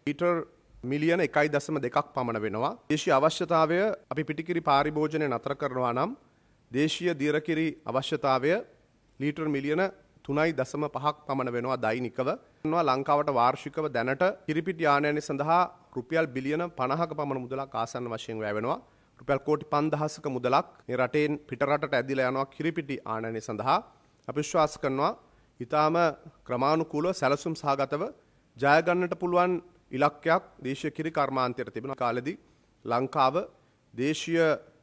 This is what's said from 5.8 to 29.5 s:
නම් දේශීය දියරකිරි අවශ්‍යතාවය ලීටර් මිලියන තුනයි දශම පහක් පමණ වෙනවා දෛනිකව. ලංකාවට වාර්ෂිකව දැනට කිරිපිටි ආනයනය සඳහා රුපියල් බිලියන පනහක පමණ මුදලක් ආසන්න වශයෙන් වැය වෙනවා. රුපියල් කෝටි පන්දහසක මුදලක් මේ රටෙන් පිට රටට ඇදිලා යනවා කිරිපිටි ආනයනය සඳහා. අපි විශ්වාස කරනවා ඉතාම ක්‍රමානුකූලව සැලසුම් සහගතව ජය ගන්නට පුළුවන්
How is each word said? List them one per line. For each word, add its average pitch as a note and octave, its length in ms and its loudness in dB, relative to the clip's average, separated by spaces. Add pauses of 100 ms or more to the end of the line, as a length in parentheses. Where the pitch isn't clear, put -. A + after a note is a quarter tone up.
නම් C#3+ 180 0 (600)
දේශීය D#3 440 0
දියරකිරි D3+ 540 0 (140)
අවශ්‍යතාවය C3 680 0 (680)
ලීටර් D3+ 280 -2
මිලියන D3 340 0 (380)
තුනයි D3+ 320 0
දශම C#3+ 340 -2
පහක් D3 360 -2
පමණ B2+ 300 -2
වෙනවා B2 240 -2
දෛනිකව. A#2+ 520 -2 (520)
ලංකාවට D3 500 2
වාර්ෂිකව C3 580 2
දැනට C3 340 0 (180)
කිරිපිටි D#3+ 460 -4
ආනයනය D3 340 4
සඳහා D3+ 400 2 (320)
රුපියල් D#3+ 340 -2
බිලියන C3+ 440 -4
පනහක D3 440 -2
පමණ C#3+ 260 -4
මුදලක් C3+ 340 -8
ආසන්න A#2+ 360 -4
වශයෙන් A2 300 -8
වැය G#2 140 -2
වෙනවා. B2 240 -2 (380)
රුපියල් C3+ 220 -2
කෝටි D3+ 280 -2
පන්දහසක D3+ 600 -2
මුදලක් C3+ 400 2 (160)
මේ B2 140 -6
රටෙන් D3 420 2
පිට - 240 -6
රටට C#3+ 320 0
ඇදිලා C3 340 0
යනවා C3+ 180 0
කිරිපිටි D3+ 560 -6
ආනයනය A2+ 380 -6
සඳහා. A#2 380 0 (500)
අපි C#3+ 120 -4
විශ්වාස D3+ 360 2
කරනවා C#3+ 360 0 (480)
ඉතාම D3+ 340 2 (460)
ක්‍රමානුකූලව D3+ 720 0
සැලසුම් C#3+ 400 0
සහගතව C#3+ 480 -2 (540)
ජය C#3 240 6
ගන්නට F3 340 0
පුළුවන් F3+ 380 2 (400)